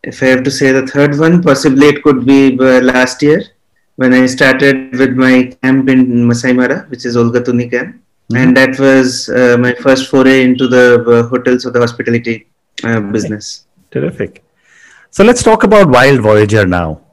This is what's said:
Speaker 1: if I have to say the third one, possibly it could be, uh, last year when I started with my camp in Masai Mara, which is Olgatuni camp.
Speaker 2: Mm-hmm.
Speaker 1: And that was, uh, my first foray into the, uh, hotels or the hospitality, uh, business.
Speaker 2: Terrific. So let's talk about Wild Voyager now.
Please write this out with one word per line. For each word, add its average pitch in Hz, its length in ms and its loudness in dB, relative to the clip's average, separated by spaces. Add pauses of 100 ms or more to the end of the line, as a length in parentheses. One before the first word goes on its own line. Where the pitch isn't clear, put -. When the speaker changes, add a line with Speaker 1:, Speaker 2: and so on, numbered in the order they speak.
Speaker 1:
if - 160 -14
I 131 60 0
have 127 160 2
to 135 80 -4
say 135 220 0
the 131 120 0
third 143 320 -2
one, 165 240 2
possibly 143 460 2
it 147 160 0
could 131 240 0
be, 135 320 2
uh, 127 220 2
last 127 420 -2
year 156 220 2 (500)
when 127 180 0
I 127 140 2
started 131 720 0
with 127 140 0
my 127 500 0
camp 131 260 0
in 127 380 0
Masai 120 280 -2
Mara, 127 340 -4
which 127 180 -12
is 120 100 -4
Olgatuni 120 540 -2
camp. 139 240 -8
Speaker 2:
Mm-hmm. - 420 -12
Speaker 1:
And 127 200 2
that 131 240 0
was, 131 480 0
uh, 123 320 0
my 123 140 -2
first 131 360 -2
foray 131 320 2
into 127 240 0
the, 123 420 2
uh, 117 200 2
hotels 127 380 -2
or 120 40 -8
the 123 80 -4
hospitality, 117 680 -4 (340)
uh, 113 160 -4
business. 104 680 -8 (260)
Speaker 2:
Terrific. - 500 -8 (680)
So - 120 -2
let's 240 220 2
talk 220 180 2
about 202 260 4
Wild 131 320 2
Voyager 107 460 2
now. 85 360 -4 (100)